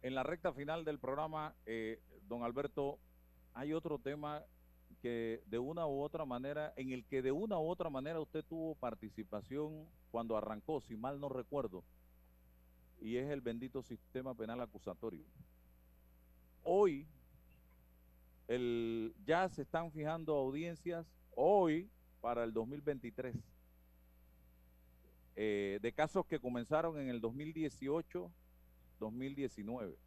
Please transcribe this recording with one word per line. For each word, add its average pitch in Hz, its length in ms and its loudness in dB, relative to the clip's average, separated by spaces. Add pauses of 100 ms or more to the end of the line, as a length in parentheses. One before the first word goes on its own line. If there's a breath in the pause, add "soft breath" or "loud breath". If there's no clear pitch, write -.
En 131 140 -2
la 131 80 2
recta 165 300 -2
final 151 320 -4
del 151 120 -2
programa, 151 560 -4 (120)
eh, 113 340 -4 (280)
don 120 160 -4
Alberto, 139 560 0 (540)
hay 143 200 0
otro 156 260 2
tema 147 440 -2 (580)
que 117 440 0
de 110 140 0
una 160 280 0
u 139 140 0
otra 151 240 -2
manera, 139 500 -2
en 131 160 -4
el 127 140 -4
que 135 160 2
de 131 100 4
una 190 280 2
u 156 100 2
otra 175 200 -2
manera 147 300 -2
usted 156 240 -4
tuvo 160 320 -4
participación 117 1080 -4 (260)
cuando 117 240 0
arrancó, 107 460 0
si 113 160 -10
mal 135 220 -2
no 143 100 -2
recuerdo, 123 540 -2 (1160)
y 110 160 0
es 135 120 0
el 139 120 -2
bendito 123 420 -4
sistema 127 520 -8
penal 117 260 -4
acusatorio. 98 640 -6 (1400)
Hoy, 170 440 6 (1400)
el, 117 680 2 (120)
ya 175 240 4
se 156 140 -4
están 165 280 -2
fijando 156 440 0
audiencias, 160 680 -2 (300)
hoy, 175 540 8 (320)
para 117 240 2
el 113 80 -2
dos 113 140 2
mil 143 140 -6
veintitrés, 127 540 -4 (2000)
eh, 101 460 2
de 113 120 0
casos 160 320 2
que 156 140 -2
comenzaron 147 600 0
en 135 100 -2
el 120 120 -2
dos 113 120 0
mil 151 200 -6
dieciocho, 160 760 -2 (680)
dos 110 140 -4
mil 131 200 -4
diecinueve. 117 640 -4 (120)